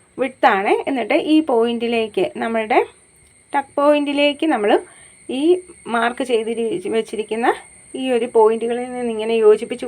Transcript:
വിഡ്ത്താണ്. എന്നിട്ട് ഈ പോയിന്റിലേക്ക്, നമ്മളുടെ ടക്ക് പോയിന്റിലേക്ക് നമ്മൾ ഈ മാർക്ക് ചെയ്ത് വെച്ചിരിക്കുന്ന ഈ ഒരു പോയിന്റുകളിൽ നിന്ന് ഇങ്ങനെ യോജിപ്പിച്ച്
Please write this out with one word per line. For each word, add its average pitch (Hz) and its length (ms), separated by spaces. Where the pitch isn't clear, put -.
വിഡ്ത്താണ്. 247 540
എന്നിട്ട് 240 280
ഈ 311 40
പോയിന്റിലേക്ക്, 233 800
നമ്മളുടെ 226 360
ടക്ക് 277 260
പോയിന്റിലേക്ക് 285 720
നമ്മൾ 208 180
ഈ 285 40
മാർക്ക് 240 360
ചെയ്ത് 220 200
വെച്ചിരിക്കുന്ന 220 520
ഈ - 20
ഒരു 233 200
പോയിന്റുകളിൽ 226 580
നിന്ന് 247 220
ഇങ്ങനെ 220 180
യോജിപ്പിച്ച് 226 420